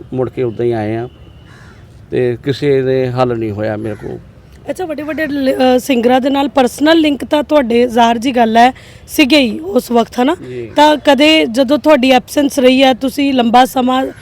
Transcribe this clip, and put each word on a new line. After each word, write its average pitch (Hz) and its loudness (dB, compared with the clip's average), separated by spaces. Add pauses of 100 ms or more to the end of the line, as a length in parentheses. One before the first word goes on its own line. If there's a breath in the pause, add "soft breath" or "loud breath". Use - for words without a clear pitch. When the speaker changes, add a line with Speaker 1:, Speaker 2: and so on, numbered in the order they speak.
(140)
Speaker 1:
ਮੁੜ 127 -4
ਕੇ 131 -8
ਉੱਦਾਂ 120 -4
ਹੀ 120 -2
ਆਏ 110 -4
ਹਾਂ 123 -8 (1000 loud breath)
ਤੇ 123 -2
ਕਿਸੇ 139 -2
ਦੇ 131 -2
ਹੱਲ 123 -2
ਨਹੀਂ 110 -4
ਹੋਇਆ 107 -6
ਮੇਰੇ 107 -8
ਕੋਲ। 120 -12 (520)
Speaker 2:
ਅੱਛਾ, 370 -10
ਵੱਡੇ 302 -8
ਵੱਡੇ 311 -6
ਲ-, 277 -2
ਅ, 254 2
ਸਿੰਗਰਾਂ 247 0
ਦੇ 269 -2
ਨਾਲ 277 -2
ਪਰਸਨਲ 285 2
ਲਿੰਕ 285 0
ਤਾਂ 294 -2
ਤੁਹਾਡੇ, 247 2
ਜ਼ਾਹਰ 233 2
ਜੀ 240 -4
ਗੱਲ 226 2
ਹੈ, 247 6 (340 loud breath)
ਸੀਗੇ 302 2
ਹੀ 220 0
ਉਸ 320 -4
ਵਕਤ, 233 0
ਹੈ 247 0
ਨਾ? 320 0 (120)
Speaker 1:
ਜੀ। - -10
Speaker 2:
ਤਾਂ 302 4
ਕਦੇ 302 4
ਜਦੋਂ 254 0
ਤੁਹਾਡੀ 262 2
ਐਬਸੈਂਸ 277 0
ਰਹੀ 262 4
ਹੈ, 262 4
ਤੁਸੀਂ 277 -2
ਲੰਬਾ 240 4
ਸਮਾਂ 254 -2 (160 loud breath)